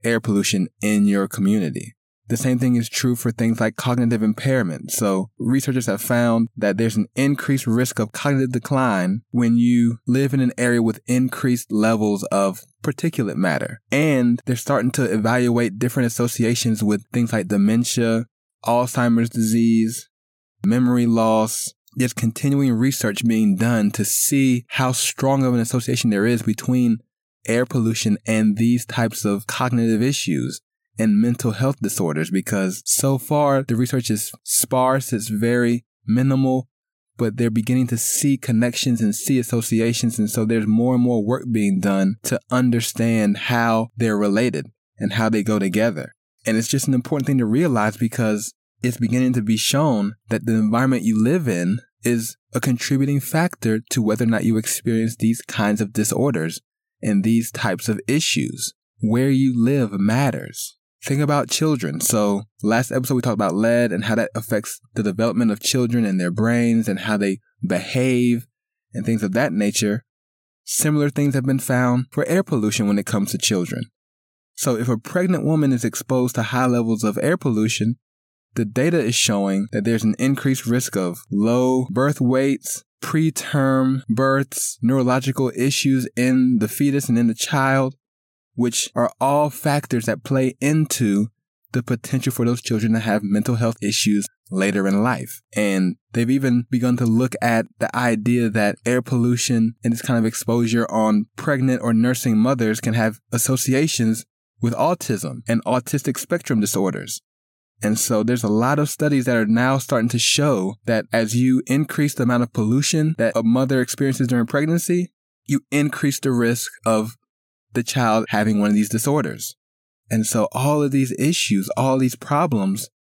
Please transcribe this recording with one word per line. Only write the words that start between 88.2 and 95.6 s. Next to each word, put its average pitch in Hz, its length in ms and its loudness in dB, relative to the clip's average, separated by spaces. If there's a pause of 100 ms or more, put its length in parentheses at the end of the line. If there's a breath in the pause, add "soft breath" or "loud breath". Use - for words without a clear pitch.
which 120 400 -2
are 120 260 0
all 143 300 2
factors 139 560 -2
that - 180 -4
play 131 380 0
into 127 680 2 (420)
the 123 100 -2
potential 123 500 -4
for 120 140 -2
those 117 160 -2
children 110 320 0
to 113 60 2
have 107 240 0
mental 104 320 0
health 113 260 -2
issues 104 460 0 (240)
later 95 360 0
in 98 140 2
life. 104 400 -4 (140)
And 95 400 0 (160)